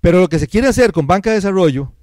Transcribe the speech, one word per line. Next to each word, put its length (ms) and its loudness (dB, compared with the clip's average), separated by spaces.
Pero 180 4
lo 100 2
que 100 -2
se 80 -4
quiere 200 0
hacer 240 2
con 140 -2
Banca 240 0
de 60 0
Desarrollo 680 -2